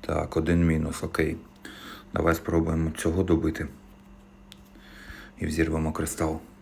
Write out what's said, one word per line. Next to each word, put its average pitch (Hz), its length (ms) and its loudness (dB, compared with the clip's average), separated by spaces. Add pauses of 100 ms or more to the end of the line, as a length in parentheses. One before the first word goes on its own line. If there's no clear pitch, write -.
Так, 78 300 -2
один 85 280 4
мінус, 80 380 2
окей. 80 340 0 (760)
Давай 82 220 4
спробуємо 80 640 0
цього 85 260 0
добити. 80 440 2 (1700)
І - 60 -4
взірвемо 80 460 0
кристал. 80 480 -2 (220)